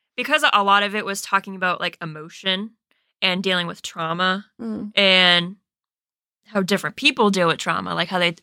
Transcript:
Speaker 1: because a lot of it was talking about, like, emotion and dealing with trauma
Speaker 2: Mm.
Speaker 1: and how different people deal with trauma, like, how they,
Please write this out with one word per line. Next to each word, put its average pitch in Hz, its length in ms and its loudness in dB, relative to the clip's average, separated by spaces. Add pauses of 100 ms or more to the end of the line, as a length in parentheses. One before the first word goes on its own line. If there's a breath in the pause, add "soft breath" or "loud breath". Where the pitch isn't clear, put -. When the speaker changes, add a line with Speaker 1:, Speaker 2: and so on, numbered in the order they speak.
(180)
Speaker 1:
because 285 340 0
a 208 100 4
lot 202 220 4
of 202 100 -2
it 214 120 -4
was 196 160 -6
talking 196 340 -4
about, 185 240 -2
like, 175 220 -6
emotion 175 720 -6 (500)
and 185 200 0
dealing 185 240 0
with 175 160 -10
trauma 180 640 -4 (160)
Speaker 2:
Mm. 214 360 -8
Speaker 1:
and 185 580 4 (920)
how 202 160 -2
different 180 340 -2
people 254 320 2
deal 185 180 2
with 160 120 0
trauma, 175 360 -4
like, 165 140 -2
how 185 100 -2
they, 170 240 0